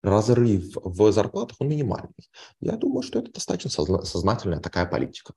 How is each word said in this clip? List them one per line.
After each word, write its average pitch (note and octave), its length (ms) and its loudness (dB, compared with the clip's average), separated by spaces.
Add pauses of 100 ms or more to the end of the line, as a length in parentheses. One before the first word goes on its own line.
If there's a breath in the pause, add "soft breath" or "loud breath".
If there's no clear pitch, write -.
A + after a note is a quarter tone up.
разрыв G#2+ 800 4
в G2 280 4
зарплатах, C#3+ 500 -2
он C#3 80 0
минимальный. D3 440 -4 (480 loud breath)
Я - 160 -2
думаю, B2+ 260 -2
что - 160 -4
это - 120 -8
достаточно - 400 -6
созна-, E2 340 -2
сознательная F2+ 560 -2
такая F2 260 -2
политика. - 500 -6